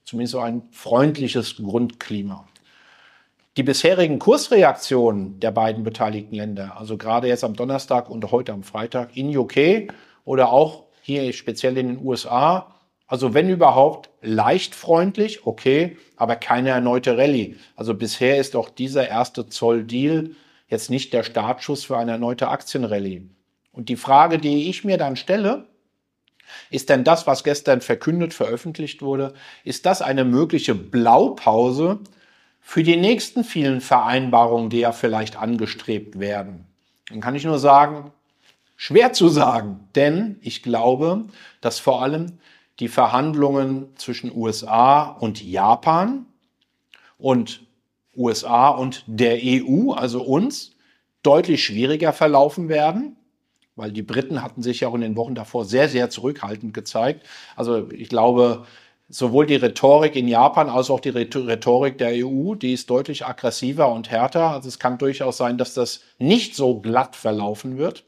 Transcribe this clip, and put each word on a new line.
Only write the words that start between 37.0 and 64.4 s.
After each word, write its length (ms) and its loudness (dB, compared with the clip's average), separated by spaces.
Dann 120 -14
kann 140 -4
ich 100 -8
nur 140 0
sagen, 520 6
schwer 380 4
zu 160 4
sagen, 640 0
denn 460 0
ich 220 -14
glaube, 640 0
dass 180 -4
vor 240 0
allem 340 -6
die 100 -6
Verhandlungen 1080 0
zwischen 400 -10
U 140 -4
S 160 -6
A 380 6
und 380 -8
Japan 840 0
und 440 0
U 120 0
S 140 -4
A 260 4
und 380 -2
der 340 0
E 200 2
U, 320 0
also 300 -4
uns, 520 -2
deutlich 400 4
schwieriger 480 0
verlaufen 560 2
werden, 480 -2
weil 160 -10
die 100 -8
Briten 420 -6
hatten 180 -12
sich 200 -6
ja 60 0
auch 80 -6
in 60 -4
den 140 -4
Wochen 200 -6
davor 280 -8
sehr, 260 2
sehr 200 -2
zurückhaltend 640 -8
gezeigt. 520 -4
Also 360 -4
ich 180 -16
glaube, 560 2
sowohl 360 2
die 100 2
Rhetorik 600 4
in 120 -2
Japan 420 4
als 200 0
auch 100 0
die 100 -6
Rhetorik 880 0
der 160 -2
E 100 -2
U, 320 -4
die 180 -4
ist 160 -8
deutlich 360 -2
aggressiver 640 -2
und 180 -8
härter. 400 0